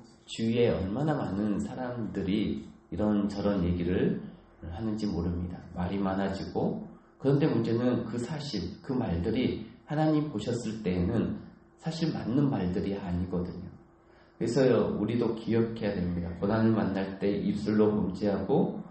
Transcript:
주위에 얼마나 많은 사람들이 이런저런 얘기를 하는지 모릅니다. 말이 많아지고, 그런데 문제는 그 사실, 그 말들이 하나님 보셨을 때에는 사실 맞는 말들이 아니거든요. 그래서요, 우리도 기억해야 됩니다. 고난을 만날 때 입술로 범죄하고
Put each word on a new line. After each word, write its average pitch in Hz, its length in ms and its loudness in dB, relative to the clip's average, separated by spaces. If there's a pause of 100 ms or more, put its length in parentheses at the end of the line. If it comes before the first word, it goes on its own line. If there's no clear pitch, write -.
(260)
주위에 117 440 2
얼마나 117 460 0
많은 101 440 -2
사람들이 104 1080 -2 (240)
이런저런 101 720 2
얘기를 87 560 2 (480)
하는지 107 380 -4
모릅니다. 87 500 -2 (180)
말이 90 220 -2
많아지고, 98 920 -2 (300)
그런데 143 300 4
문제는 117 580 2
그 - 140 -6
사실, 107 600 -6
그 - 120 -6
말들이 104 720 0 (200)
하나님 151 440 2
보셨을 110 540 -4
때에는 92 560 0 (380)
사실 - 360 -2
맞는 131 360 2
말들이 92 480 -2
아니거든요. 90 720 -4 (680)
그래서요, 113 640 4
우리도 113 360 0
기억해야 107 600 0
됩니다. 87 340 -2 (100)
고난을 113 320 4
만날 95 480 0
때 101 100 2
입술로 104 640 4
범죄하고 101 1000 0